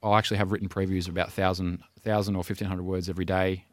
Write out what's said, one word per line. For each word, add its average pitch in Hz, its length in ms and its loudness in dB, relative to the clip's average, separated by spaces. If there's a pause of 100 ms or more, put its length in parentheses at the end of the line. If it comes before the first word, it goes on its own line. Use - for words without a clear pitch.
I'll 104 140 4
actually 107 220 4
have 98 140 2
written 98 180 -2
previews 95 380 0
of - 20 -8
about 87 220 -2
thousand, 92 520 0 (160)
thousand 104 360 0
or 92 80 -2
fifteen 101 240 -6
hundred 92 160 -4
words 92 260 -4
every 90 160 -4
day. 95 480 0